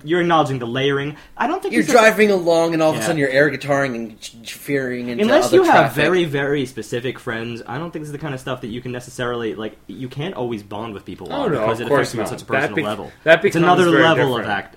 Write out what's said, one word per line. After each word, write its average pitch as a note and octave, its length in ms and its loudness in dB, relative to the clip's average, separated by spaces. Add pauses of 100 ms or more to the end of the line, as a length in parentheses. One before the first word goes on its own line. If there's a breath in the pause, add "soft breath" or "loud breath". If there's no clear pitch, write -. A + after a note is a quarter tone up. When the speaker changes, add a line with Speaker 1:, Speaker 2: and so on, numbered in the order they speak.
Speaker 1:
you're E3+ 160 0
acknowledging D#3 380 2
the A#2 80 -6
layering. C#3 500 -2 (180 loud breath)
I A3+ 120 -2
don't F#4 160 -4
think G4 100 -4
Speaker 2:
You're B3+ 120 2
Speaker 1:
these C#4 100 0
are A#3+ 40 8
Speaker 2:
driving G#3+ 320 6
along E3+ 440 2
and D#3+ 80 2
all D#3 80 4
of D3+ 60 -2
a - 20 -4
Speaker 1:
Yeah. - 80 -4
Speaker 2:
sudden D#3+ 120 0
you're C#3 120 2
air C#3+ 200 4
guitaring C#3 440 -2
and A2+ 260 -10
ch-, - 220 -16
ch-, G#2+ 120 -14
fearing B2 540 -4
into A#2+ 140 -2
Speaker 1:
Unless C#4+ 240 4
Speaker 2:
other - 120 4
Speaker 1:
you F#4+ 40 8
have E4+ 120 6
Speaker 2:
traffic. D3 220 4
Speaker 1:
very, E3+ 280 2
very C#3+ 420 -2
specific A#2+ 520 -6
friends, A#2 480 -8
I B2 120 -8
don't E3 120 -8
think D#3+ 120 -10
this D3+ 60 -12
is D3 40 -12
the C#3 60 -10
kind C#3+ 160 -8
of B2+ 60 -10
stuff B2+ 200 -8
that B2 80 -10
you A#2+ 140 -10
can B2 100 -10
necessarily... A#2+ 600 -6
Like, G#2+ 320 -8
you B2 240 -12
can't D#3+ 240 -8
always A#2 280 -6
bond G#2+ 300 -10
with F#2+ 140 -14
people F#2 240 -14
Speaker 3:
Oh, - 40 -8 (100)
Speaker 1:
on F#3 80 0
Speaker 3:
no, B2 80 -2
Speaker 1:
because A2+ 200 0
Speaker 3:
of A#2 60 -4
Speaker 1:
it - 20 -6
Speaker 3:
course C3+ 240 2
Speaker 1:
affects - 20 -10
you A2+ 60 -4
on G2+ 40 -2
Speaker 3:
not. F2 60 -6
Speaker 1:
such - 120 -10
a - 100 -6
Speaker 3:
That C3 80 2
Speaker 1:
personal A2 160 -2
Speaker 3:
bec-, G#2+ 80 -2
Speaker 1:
level. G#2 280 -6 (120)
Speaker 3:
that D#3+ 120 6
Speaker 1:
It's D#3+ 80 -4
Speaker 3:
becomes E3+ 200 2
Speaker 1:
another F3+ 260 6
Speaker 3:
very D3+ 120 6
Speaker 1:
level B2+ 340 4
of G#2+ 60 -2
Speaker 3:
different. G2+ 160 -2
Speaker 1:
act-, - 180 -12